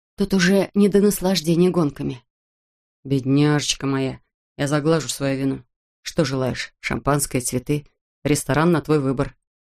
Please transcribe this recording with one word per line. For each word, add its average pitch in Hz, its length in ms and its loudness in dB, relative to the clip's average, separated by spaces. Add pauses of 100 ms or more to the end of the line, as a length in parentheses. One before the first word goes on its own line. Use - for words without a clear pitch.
(160)
Тут 196 160 -4
уже 190 420 2
не 202 140 6
до 196 120 4
наслаждения 180 680 2
гонками». 143 540 -4 (800)
«Бедняжечка 139 800 0
моя, 135 340 -4 (360)
я 139 120 -2
заглажу 151 400 0
свою 135 300 -4
вину. 135 260 -4 (380)
Что - 220 -2
желаешь? 131 560 -4
Шампанское, 135 600 -2
цветы, 147 460 -4 (380)
ресторан 147 480 2
на 151 80 2
твой 151 200 0
выбор». 135 360 -2 (280)